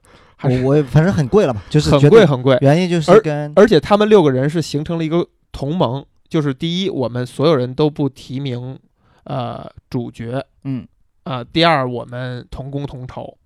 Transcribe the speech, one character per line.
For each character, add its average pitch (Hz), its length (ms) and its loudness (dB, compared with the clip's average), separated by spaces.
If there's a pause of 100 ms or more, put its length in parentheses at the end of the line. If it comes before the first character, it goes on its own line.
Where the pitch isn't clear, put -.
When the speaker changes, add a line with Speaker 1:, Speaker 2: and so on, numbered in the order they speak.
(360)
Speaker 1:
还 - 140 -2
是 127 140 0
Speaker 2:
我， 135 100 2
我， 151 80 4
反 147 200 2
正 185 100 0
很 156 160 -2
贵 196 180 2
了 127 80 -2
嘛， 101 160 -10
就 151 80 2
是 151 120 0
Speaker 1:
很 143 100 4
贵， 143 100 6
Speaker 2:
绝 196 60 10
对 214 100 8
Speaker 1:
很 135 160 0
贵。 127 180 2
Speaker 2:
原 147 220 4
因 180 80 -2
就 170 100 0
是 175 200 6
跟 147 340 -2
Speaker 1:
而， 180 80 6
而 220 60 6
且 196 100 4
他 202 180 0
们 208 120 2
六 214 120 6
个 151 120 4
人 131 180 0
是 165 100 -4
形 147 240 -6
成 165 140 -6
了 165 60 -4
一 156 40 -4
个 170 180 -2 (260)
同 139 220 -6
盟， 139 300 -2 (240)
就 160 140 -2
是 143 100 -2
第 170 300 -6
一， 190 80 -4
我 127 180 -4
们 123 160 -6
所 135 220 -4
有 165 80 4
人 123 180 -2
都 151 160 0
不 147 200 -4
提 131 320 -12
名， 131 360 -10 (480)
呃， 120 400 -10 (240)
主 120 220 -8
角。 120 340 -10 (200)
Speaker 2:
嗯。 131 220 -10 (360)
Speaker 1:
啊， 127 200 -10
第 160 220 -2
二， 147 240 0
我 120 160 -10
们 123 460 -12
同 139 200 -14
工 143 140 -8
同 131 220 -14
酬， - 400 -16